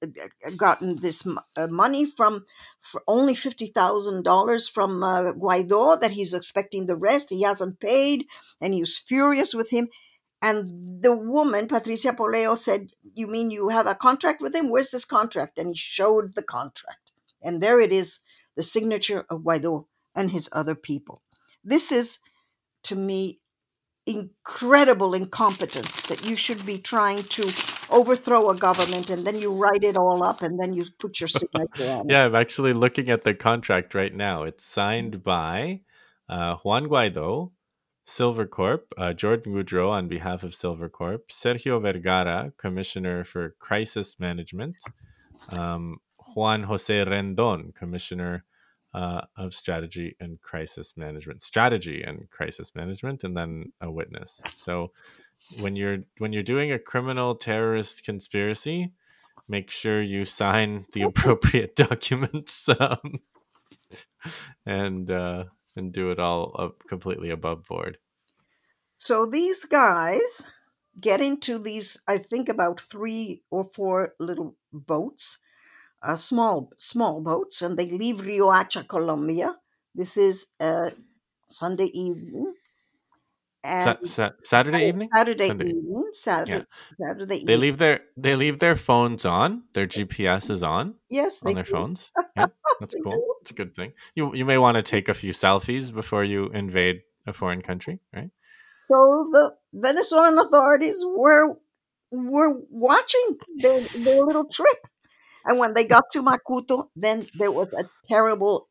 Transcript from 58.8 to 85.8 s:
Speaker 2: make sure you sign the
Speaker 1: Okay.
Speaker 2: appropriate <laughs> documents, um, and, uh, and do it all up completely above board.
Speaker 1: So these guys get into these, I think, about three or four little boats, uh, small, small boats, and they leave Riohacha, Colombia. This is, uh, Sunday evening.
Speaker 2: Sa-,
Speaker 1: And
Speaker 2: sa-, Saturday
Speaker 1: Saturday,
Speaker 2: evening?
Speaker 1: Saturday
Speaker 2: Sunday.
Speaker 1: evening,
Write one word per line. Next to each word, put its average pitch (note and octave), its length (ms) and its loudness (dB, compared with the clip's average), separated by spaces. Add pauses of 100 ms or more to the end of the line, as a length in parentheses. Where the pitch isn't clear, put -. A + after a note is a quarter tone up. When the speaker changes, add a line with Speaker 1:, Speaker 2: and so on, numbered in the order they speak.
Speaker 2:
make G2+ 240 -6
sure G#2+ 300 -2
you G2 240 -4
sign G#2 720 -2
the G2+ 100 -2
Speaker 1:
Okay. - 160 0
Speaker 2:
appropriate - 560 2
<laughs> D3 140 4
documents, C3 760 -6 (140)
um, C#3 400 -4 (1400)
and, F#2+ 460 -6
uh, F2+ 340 -4 (320)
and F#2 160 -10
do F#2 180 -4
it F2 80 -4
all F2 400 -2
up F2+ 300 -8
completely F2 420 -8
above E2 360 -8
board. E2+ 320 -10 (960)
Speaker 1:
So A3+ 300 0
these F4 380 -2
guys G#3 840 2 (500)
get G#3 200 2
into C#4 380 -2
these, G#3+ 500 -6
I G3+ 100 0
think, A#3 300 -6
about F3 320 0
three A3 720 -10
or F#3+ 140 -4
four F#3+ 540 -2
little E3 380 -8 (160)
boats, D#3+ 640 -4 (640)
uh, D#3+ 140 -4
small, G#3 640 -2
small F#3+ 420 -2
boats, E3 420 -2
and F3 160 -4
they F3 80 -2
leave G#3 300 -4 (100)
Riohacha, F#3+ 600 2
Colombia. E3 680 -2 (380)
This F3+ 220 0
is, G3 300 2 (140)
uh, E3 300 0 (580)
Sunday F3+ 460 -4
evening. F3+ 600 -6 (1080)
Speaker 2:
Sa-, F3 340 0
Speaker 1:
And F3 100 -10
Speaker 2:
sa-, A2 220 -2 (140)
Saturday - 0 -
Speaker 1:
Saturday, C#3+ 440 2
Speaker 2:
evening? G3+ 260 -4
Speaker 1:
Saturday A3 340 2
Speaker 2:
Sunday. F#3+ 220 -4
Speaker 1:
evening, F3 420 -6